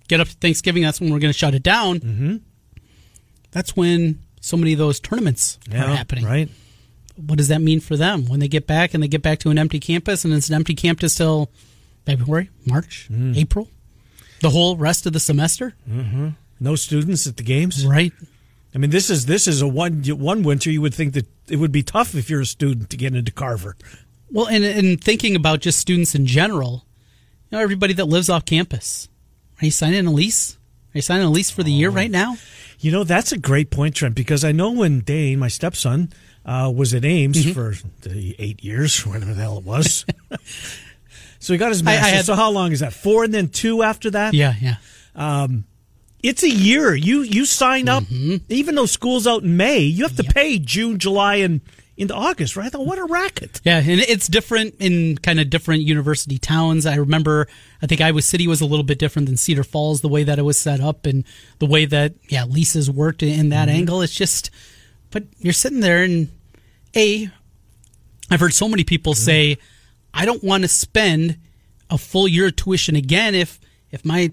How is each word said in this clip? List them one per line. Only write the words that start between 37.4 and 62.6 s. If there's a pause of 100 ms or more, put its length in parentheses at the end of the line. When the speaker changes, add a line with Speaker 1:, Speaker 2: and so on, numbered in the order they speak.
Speaker 1:
Mm-hmm.
Speaker 2:
for
the
eight
years,
whatever
the
hell
it
was. (240)
Speaker 1:
<laughs> (1080)
Speaker 2:
So
he
got
his
Speaker 1:
I,
I
Speaker 2:
master's.
Speaker 1:
had
Speaker 2:
So
how
long
is
that?
Four
and
then
two
after
that?
Speaker 1:
Yeah,
yeah. (400)
Speaker 2:
Um, (580)
it's
a
year.
You,
you
sign
up,
Speaker 1:
Mm-hmm. (140)
Speaker 2:
even
though
school's
out
in
May,
you
have
to
Speaker 1:
Yep.
Speaker 2:
pay
June,
July,
and (340)
into
August,
right?
I
thought,
what
a
racket.
Speaker 1:
Yeah,
and
it's
different
in
kind
of
different
university
towns.
I
remember, (320)
I
think
Iowa
City
was
a
little
bit
different
than
Cedar
Falls,
the
way
that
it
was
set
up
and (340)
the
way
that, (160)
yeah,
leases